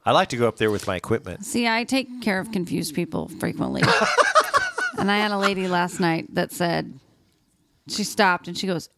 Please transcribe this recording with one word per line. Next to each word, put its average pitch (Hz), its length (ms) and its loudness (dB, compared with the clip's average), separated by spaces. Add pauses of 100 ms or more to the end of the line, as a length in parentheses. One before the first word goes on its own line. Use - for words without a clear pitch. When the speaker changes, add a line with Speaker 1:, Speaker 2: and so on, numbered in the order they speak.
Speaker 1:
I 117 80 4
like 185 160 4
to 127 80 -4
go 117 100 4
up 110 100 0
there 110 140 2
with 101 160 -2
my 95 80 0
equipment. 95 500 -4
Speaker 2:
See, 233 220 0
I 226 160 0
take 247 380 -2
care 190 180 0
of 185 120 -8
confused 170 440 -4
people 165 320 -4 (120)
frequently. - 480 -2
Speaker 1:
<laughs> - 60 6 (1040)
Speaker 2:
And 196 140 0
I 202 60 2
had 208 140 0
a 202 60 -2
lady 196 300 0
last 180 320 0
night 165 360 0
that 175 180 -2
said, 160 440 -2 (920)
she 208 160 -4
stopped 185 420 2
and 175 100 -8
she - 80 -6
goes, 175 220 -2 (100)